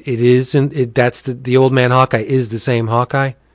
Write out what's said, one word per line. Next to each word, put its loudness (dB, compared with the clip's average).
it -4
is, 2
in, 0
it, -4
that's 0
the, -6
the -2
Old 4
Man 2
Hawkeye 2
is -2
the -6
same -2
Hawkeye? -2